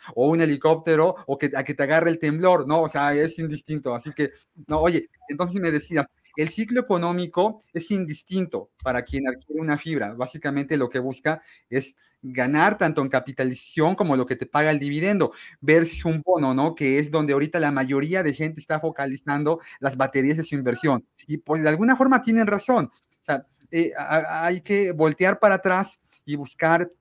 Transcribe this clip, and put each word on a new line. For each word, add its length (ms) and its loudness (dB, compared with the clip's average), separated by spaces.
o 120 2
un 140 4
helicóptero 760 2
o 100 -2
que, 180 -2
a 80 -4
que 120 -6
te 80 -2
agarre 260 2
el 80 -2
temblor, 500 2
¿no? 140 2
O 80 0
sea, 240 0
es 240 0
indistinto. 560 -6
Así 200 -8
que, 180 -2
no, 120 -2
oye, 300 2
entonces 320 -4
me 80 0
decías, 380 -2
el 120 0
ciclo 320 -2
económico 800 -2
es 200 -8
indistinto 800 -4
para 220 -2
quien 240 -4
adquiere 340 -6
una 160 0
fibra. 380 -4
Básicamente 600 -4
lo 140 0
que 100 -4
busca 440 -4
es 260 -4
ganar 560 2
tanto 220 0
en 80 -2
capitalización 840 -2
como 240 2
lo 80 2
que 100 -2
te 120 -10
paga 240 2
el 80 0
dividendo, 540 0
versus 440 4
un 200 0
bono, 300 2
¿no? 180 0
Que 240 0
es 140 -2
donde 220 0
ahorita 260 0
la 120 2
mayoría 520 -2
de 100 0
gente 260 -6
está 200 -4
focalizando 800 -2
las 180 -4
baterías 400 2
de 60 -4
su 120 -6
inversión. 500 0
Y, 100 -6
pues, 240 -2
de 80 4
alguna 260 2
forma 260 4
tienen 260 2
razón. 440 0
O 40 -20
sea, 200 -4
eh, 260 0
a-, 480 -2
hay 160 -2
que 300 0
voltear 480 2
para 160 6
atrás 440 -2
y 100 -6
buscar 640 0